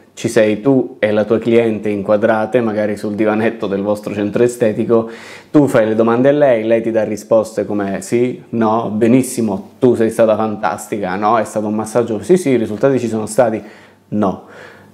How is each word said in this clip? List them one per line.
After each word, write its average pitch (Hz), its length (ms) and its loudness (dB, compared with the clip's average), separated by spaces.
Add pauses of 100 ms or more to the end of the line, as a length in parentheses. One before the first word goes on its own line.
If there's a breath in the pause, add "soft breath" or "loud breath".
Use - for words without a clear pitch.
(140)
ci - 160 -6
sei 107 320 2
tu 135 360 2
e 107 140 0
la 107 140 0
tua 139 120 2
cliente 113 520 2
inquadrate, 110 720 0
magari 104 360 -2
sul 104 160 -8
divanetto 110 540 -2
del 98 160 -4
vostro 104 320 -4
centro 104 260 -2
estetico, 113 680 0 (440 loud breath)
tu 147 160 4
fai 113 180 4
le 110 100 0
domande 117 340 4
a - 20 6
lei, 139 320 2
lei 113 180 2
ti 110 80 -4
dà 110 140 0
risposte 107 600 0
come 98 360 -4
sì, 123 400 -2 (100)
no, 113 380 0
benissimo, 113 880 0
tu - 140 4
sei 110 160 2
stata 110 260 2
fantastica, 101 840 -4
no, 107 200 2
è 107 60 0
stato 107 240 -4
un 107 80 -2
massaggio, 110 480 -2
sì, 180 120 4
sì, 180 140 0
i 127 80 4
risultati 110 420 0
ci 117 80 -2
sono 107 200 -4
stati, 110 340 0 (460 loud breath)
no. 104 380 -2 (480 loud breath)